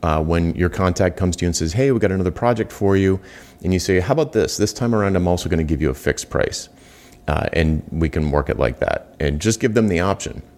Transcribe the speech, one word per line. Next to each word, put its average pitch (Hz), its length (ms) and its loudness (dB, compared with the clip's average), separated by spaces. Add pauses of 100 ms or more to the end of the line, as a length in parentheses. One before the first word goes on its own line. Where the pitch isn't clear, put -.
uh, 78 200 2
when 85 340 0
your 87 120 2
contact 90 480 0
comes 90 200 0
to 87 100 -2
you - 20 2
and 82 80 -2
says, 80 160 -2
"Hey, 131 180 2
we 120 80 2
got 101 140 2
another 92 180 0
project 113 420 -2
for 98 260 2
you." 95 200 4 (460)
And 90 80 2
you 92 60 2
say, 92 220 2
"How 92 120 0
about 147 200 0
this? - 260 0
This 104 160 0
time 120 200 -2
around, 101 220 2
I'm 90 120 2
also 87 200 0
gonna 82 160 2
give 78 160 -2
you 76 80 0
a 64 60 0
fixed - 340 -4
price, - 400 -4 (600)
uh, 78 260 0
and 78 360 2
we 80 200 0
can 76 200 0
work 71 200 0
it - 80 -2
like 62 220 0
that." - 400 -4
And 73 200 0
just 110 180 0
give 120 140 0
them 110 160 2
the 85 120 0
option. 95 420 -4 (160)